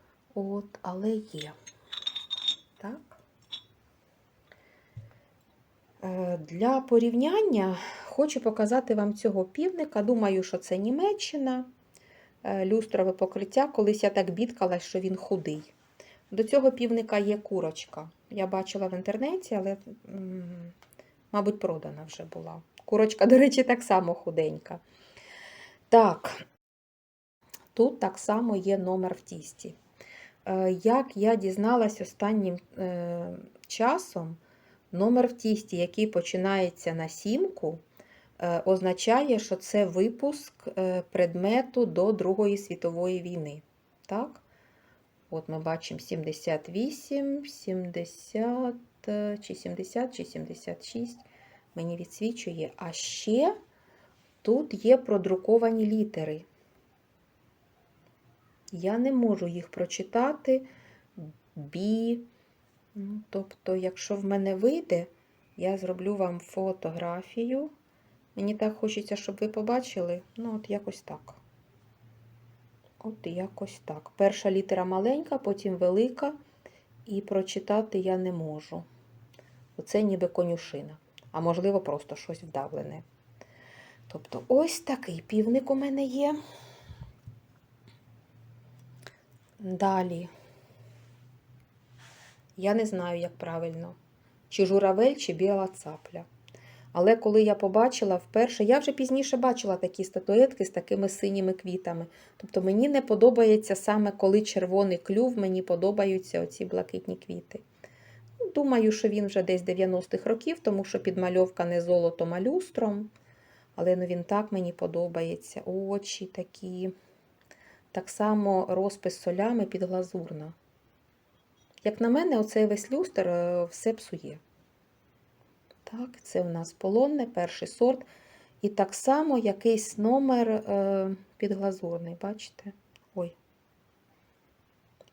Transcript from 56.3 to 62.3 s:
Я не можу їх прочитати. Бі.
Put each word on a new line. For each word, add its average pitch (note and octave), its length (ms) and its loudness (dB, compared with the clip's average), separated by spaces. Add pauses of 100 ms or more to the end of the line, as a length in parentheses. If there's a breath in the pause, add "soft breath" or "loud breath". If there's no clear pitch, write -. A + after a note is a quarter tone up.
Я F#3 260 -2
не B3+ 140 2
можу G#3+ 360 4
їх E3+ 200 -8
прочитати. B3+ 920 0 (920 loud breath)
Бі. G#3+ 640 -2 (760 soft breath)